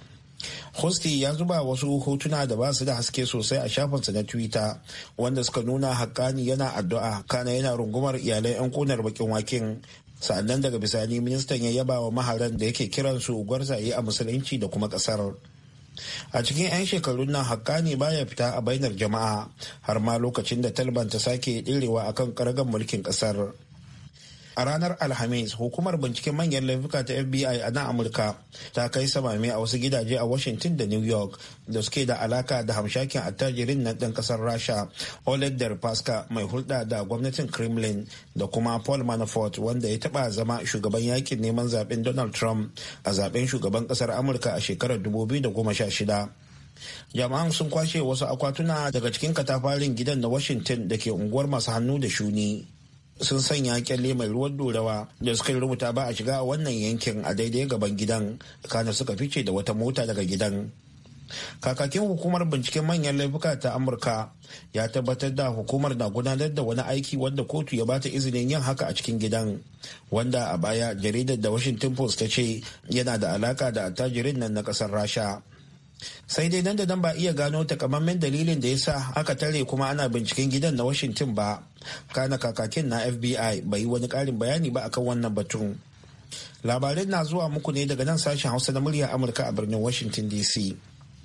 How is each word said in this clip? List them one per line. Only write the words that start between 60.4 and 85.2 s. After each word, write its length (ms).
Kakakin 480
hukumar 320
binciken 400
manyan 320
laifuka 400
ta 160
Amurka 640
ya 180
tabbatar 420
da 140
hukumar 480
na 160
gudanar 420
da 80
wani 220
aiki 320
wanda 320
kotu 320
ya 60
bata 260
izinin 400
yin 80
haka 280
a 60
cikin 240
gidan, 460
wanda 400
a 60
baya 360
jaridar 460
da 100
Washington 460
Post 240
ta 80
ce 320
yana 260
da 220
alaka 320
da 160
attajirin 560
nan 100
na 80
kasar 300
Rasha. 480
Sai 240
dai 100
nan 140
da 80
nan 160
ba 160
iya 160
gano 320
takamaiman 560
dalilin 400
da 80
ya 100
sa 180
aka 240
tare 240
kuma 240
ana 240
binciken 400
gidan 240
na 80
Washington 500
ba. 300
Kana 260
kakakin 520
na 160
F 160
B 160
I 240
bai 180
yi 60
wani 240
ƙarin 280
bayani 360
ba 160
akan 160
wannan 280